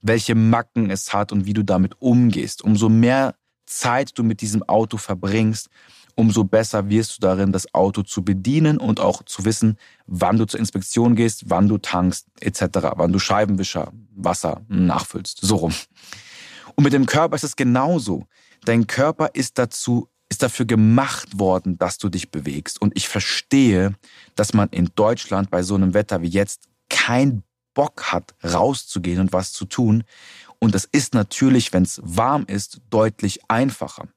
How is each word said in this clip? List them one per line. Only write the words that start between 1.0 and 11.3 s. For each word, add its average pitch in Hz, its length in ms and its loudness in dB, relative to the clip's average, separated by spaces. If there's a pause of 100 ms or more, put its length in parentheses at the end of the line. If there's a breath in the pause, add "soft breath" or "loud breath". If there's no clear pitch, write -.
hat 101 200 0
und 98 140 0
wie 101 80 -4
du 107 100 0
damit 98 360 0
umgehst. 123 640 2
Umso 107 260 2
mehr 120 460 4 (300)
Zeit 127 540 -4
du 123 40 -2
mit 113 180 0
diesem 107 240 -2
Auto 110 340 0
verbringst, 107 720 -2 (500 soft breath)
umso 113 240 4
besser 104 460 0
wirst 110 280 0
du - 40 -12
darin, 95 320 2
das 92 220 -4
Auto 95 280 0
zu 98 220 -6
bedienen 131 540 2
und 107 200 0
auch 98 240 -2
zu - 220 -10
wissen, 110 340 2 (280 soft breath)
wann 92 300 0
du 110 100 2
zur 107 120 -8
Inspektion 113 560 0
gehst, 113 320 0